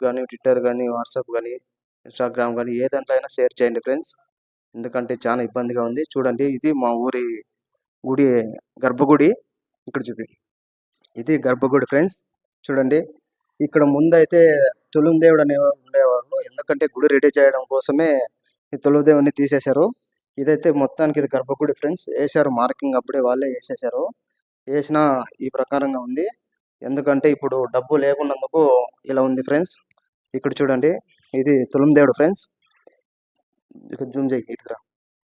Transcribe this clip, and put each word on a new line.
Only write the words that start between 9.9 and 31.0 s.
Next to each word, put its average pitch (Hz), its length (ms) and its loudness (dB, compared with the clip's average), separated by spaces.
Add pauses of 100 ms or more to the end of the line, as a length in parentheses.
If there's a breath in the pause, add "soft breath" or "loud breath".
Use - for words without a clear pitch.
చూపి, 113 180 -12 (880)
ఇది 120 160 -2 (140)
గర్భగుడి 127 380 2
ఫ్రెండ్స్. 165 320 0 (480)
చూడండి, 135 340 0 (600)
ఇక్కడ 151 240 2
ముందైతే 160 580 4 (520)
తులం 156 280 4
దేవుడు 160 200 6
అనేవారు 143 440 2
ఉండేవాళ్ళు. 131 560 0
ఎందుకంటే 143 440 -4
గుడి 143 280 0
రెడీ 143 160 4 (100)
చేయడం 135 300 4
కోసమే 143 400 0 (640)
ఈ 139 40 -8
తులం 147 280 2
దేవుడిని 147 260 6
తీసేశారు. 139 540 0 (520)
ఇదైతే 151 340 2
మొత్తానికి 147 480 0
ఇది 139 160 -2
గర్భగుడి 135 380 -4
ఫ్రెండ్స్. 151 360 -6
వేశారు 143 400 0
మార్కింగ్, 127 460 -2
అప్పుడే 127 240 -2
వాళ్ళే 127 280 0
వేసేశారు. 127 560 -8 (640)
వేసినా 143 560 0 (180)
ఈ 131 80 -6
ప్రకారంగా 135 500 -4
ఉంది. 127 260 -6 (560)
ఎందుకంటే 139 480 0
ఇప్పుడు 139 280 -2 (180)
డబ్బు 127 200 0
లేకున్నందుకు 139 680 0 (440)
ఇలా 135 160 -2
ఉంది 131 200 0
ఫ్రెండ్స్. 147 320 -2 (600)
ఇక్కడ 135 180 -4 (100)
చూడండి, 135 300 2 (420)